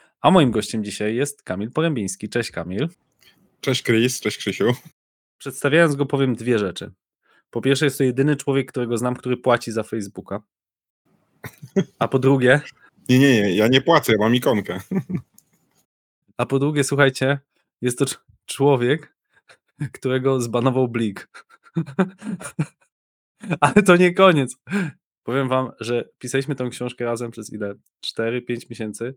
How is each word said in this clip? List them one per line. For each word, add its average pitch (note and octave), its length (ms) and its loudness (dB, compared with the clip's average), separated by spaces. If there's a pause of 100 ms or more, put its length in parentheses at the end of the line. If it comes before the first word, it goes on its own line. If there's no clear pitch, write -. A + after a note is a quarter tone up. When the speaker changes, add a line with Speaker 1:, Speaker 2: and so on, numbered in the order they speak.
(200)
Speaker 1:
A D3 100 4
moim E3 200 6
gościem A2 340 -2
dzisiaj G#2+ 320 -4
jest C#3+ 260 -6
Kamil G2+ 280 -6
Porębiński. C3 580 -4
Cześć, A#2+ 220 -4
Kamil. F#2 380 -6 (720)
Speaker 2:
Cześć, C3 220 -2
Chris. A#2 380 0
Cześć, - 180 -6
Krzysiu. G#2 340 -2 (680)
Speaker 1:
Przedstawiając D3 560 0
go, C#3 120 -2
powiem C3+ 280 0
dwie A2+ 240 0
rzeczy. F#2+ 340 -6 (580)
Po A#2 100 -6
pierwsze, C3+ 240 0
jest C#3 140 0
to C#3 60 2
jedyny C3+ 320 2
człowiek, C3+ 320 -2
którego A#2+ 300 -4
znam, B2 180 -2
który B2+ 200 -4
płaci A#2+ 360 0
za A2 100 -4
Facebooka. G2+ 600 -10 (1600)
A A#2 100 -2
po C3+ 100 0
drugie C3 420 4 (480)
Speaker 2:
Nie, B2+ 100 8
nie, C3 240 6
nie, F#2+ 140 2
ja G#2+ 120 4
nie C3 120 4
płacę, D3 320 2
ja G#2+ 60 2
mam A2 160 2
ikonkę. G#2+ 460 0 (1600)
Speaker 1:
A A#2+ 100 -4
po C3+ 120 0
drugie, D3 260 0
słuchajcie, C3+ 540 0 (420)
jest B2 180 -2
to C#3+ 60 0
cz-, - 140 -4 (280)
człowiek, C#3 680 0 (760)
którego C3 480 0
zbanował B2 480 0
Blik. A2+ 580 -6 (300)
<laughs> - 1800 -8
Ale D#3 220 4
to F3+ 140 6
nie F3 180 4
koniec. F3 420 4 (680)
Powiem C3 260 -2
wam, C3 220 0 (100)
że A#2 280 -4 (100)
pisaliśmy C3+ 360 -4
tą B2+ 160 -6
książkę A#2+ 340 -8
razem A#2 260 -6
przez A2 220 -16
ile? G2+ 220 -8 (260)
Cztery, A#2 420 -6
pięć A#2+ 280 -8
miesięcy. A2+ 460 -8